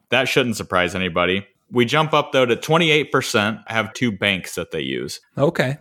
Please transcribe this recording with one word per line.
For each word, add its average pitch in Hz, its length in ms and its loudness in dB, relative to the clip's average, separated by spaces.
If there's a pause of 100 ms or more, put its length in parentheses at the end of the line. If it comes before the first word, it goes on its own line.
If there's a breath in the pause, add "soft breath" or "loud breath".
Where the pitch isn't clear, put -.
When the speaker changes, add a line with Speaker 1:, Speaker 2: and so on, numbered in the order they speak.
Speaker 1:
That 127 180 2
shouldn't 120 300 0
surprise 90 380 0
anybody. 90 520 0 (240)
We 120 140 4
jump 147 280 0
up, - 200 0
though, 131 120 4
to 117 120 0
twenty-eight 156 520 2
percent 113 580 0
have 110 260 -2
two 120 180 -2
banks 98 440 -2
that 85 160 -8
they 80 100 -4
use. 65 400 -6 (160)
Speaker 2:
Okay. 143 440 0